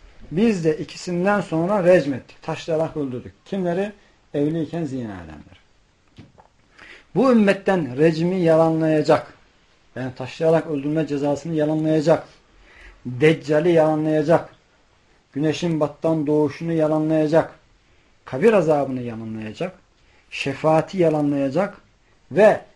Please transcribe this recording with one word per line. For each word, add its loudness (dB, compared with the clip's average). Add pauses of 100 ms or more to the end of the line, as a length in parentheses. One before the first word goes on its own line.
(300)
Biz 0
de 0
ikisinden -2
sonra -2
rejmettik. 2
Taşlayarak -4
öldürdük. -8 (100)
Kimleri? -4 (420)
Evliyken -2
zina -8
edenleri. -20 (1500)
Bu 4
ümmetten 2
rejimi 2
yalanlayacak, 2 (600)
yani -8
taşlayarak -2
öldürme -4
cezasını -4
yalanlayacak, 0 (800)
Deccal'i 2
yalanlayacak, 0 (760)
güneşin -2
battan -2
doğuşunu 0
yalanlayacak, 0 (680)
kabir 2
azabını 0
yalanlayacak, -10 (580)
şefaati -2
yalanlayacak 0 (520)
ve 6 (160)